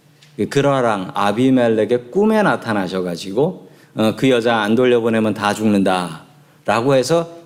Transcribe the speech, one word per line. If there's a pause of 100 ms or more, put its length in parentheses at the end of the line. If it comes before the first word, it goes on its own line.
(360)
이
그랄
왕
아비멜렉의
꿈에
나타나셔가지고, (240)
어,
"그
여자
안
돌려보내면
다
죽는다"라고
해서 (160)